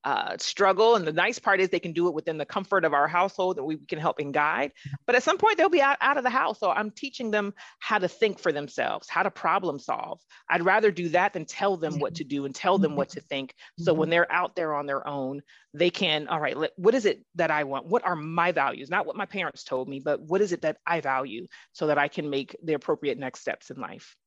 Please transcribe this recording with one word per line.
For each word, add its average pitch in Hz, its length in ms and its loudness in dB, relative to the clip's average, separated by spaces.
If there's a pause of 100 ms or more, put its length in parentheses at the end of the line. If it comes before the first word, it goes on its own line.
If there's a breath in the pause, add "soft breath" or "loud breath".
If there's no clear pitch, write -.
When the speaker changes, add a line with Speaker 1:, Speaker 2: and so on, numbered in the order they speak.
Speaker 1:
uh, - 340 -2
struggle. 202 580 4
And 180 120 0
the 156 40 -2
nice 175 280 0
part 196 200 2
is 185 100 2
they 180 100 0
can 170 120 -6
do 170 160 2
it 170 60 0
within 156 240 -4
the 147 80 -4
comfort 190 400 0
of 151 80 2
our 143 140 4
household, 185 500 0
that 135 60 -6
we 156 120 -4 (120)
can 160 100 -6
help 156 220 -2
and 143 120 -4
guide. 147 400 0 (360 loud breath)
But - 80 4
at 508 80 4
some 359 160 2
point 427 180 4
they'll 392 100 6
be 330 140 4
out, 277 180 4
out 277 180 2
of 262 60 -2
the 247 60 2
house. 262 300 0
So 202 100 2
I'm 208 220 0
teaching 247 400 -8
them 208 240 -2 (240 loud breath)
how - 180 0
to 185 100 2
think 202 300 0
for - 140 0
themselves, - 580 -4
how 180 140 0
to 196 80 0
problem 170 480 -2
solve. - 420 -6 (260 loud breath)
I'd 170 160 2
rather 208 280 6
do 170 180 -4
that 175 240 2
than 160 120 -6
tell 196 300 0
them 165 220 -4
what 147 180 -2
to 165 80 -8
do 139 220 -4
and 135 80 -6
tell 185 240 2
them 156 180 2
what 139 140 -2
to - 120 -12
think. 135 340 -8 (240 loud breath)
So 170 160 4
when 156 100 2
Speaker 2:
Mm-hmm. 160 60 -2
Speaker 1:
they're 170 200 4
out 180 240 0
there 156 200 -2
on 143 100 -4
their 139 220 -4
own, 139 340 -6 (320 soft breath)
they 170 160 2
can, 156 380 -2
all 165 120 -2
right, 151 160 -2
let, 151 200 -4
what 190 180 4
is 233 140 2
it - 260 -2
that 170 160 0
I 151 140 0
want? 135 240 -6
What 208 180 0
are 175 100 0
my 165 360 0
values? 139 400 -2
Not 190 160 0
what 139 80 -8
my 196 100 -6
parents 175 380 -6
told 131 260 -4
me, 139 160 -8
but 147 160 0
what 160 180 0
is 202 140 2
it 165 80 -4
that 156 240 -2
I 170 160 -2
value 131 460 -4 (260 loud breath)
so 156 140 -2
that 147 100 4
I 143 120 2
can 151 200 -6
make 139 340 -4
the 160 100 -2
appropriate 143 440 -2
next 131 220 -10
steps - 320 -8
in 120 100 -12
life? - 340 -14 (120)